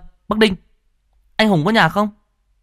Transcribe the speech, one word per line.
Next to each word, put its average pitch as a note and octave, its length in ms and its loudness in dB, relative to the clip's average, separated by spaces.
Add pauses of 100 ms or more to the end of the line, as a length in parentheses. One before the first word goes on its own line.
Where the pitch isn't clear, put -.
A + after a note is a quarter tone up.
(280)
bác G#3+ 120 -6
Đinh, A3 160 2 (800)
anh G#3+ 140 0
Hùng E3 160 0
có G3 60 0
nhà G#3 180 2
không? G#3 200 -4 (540)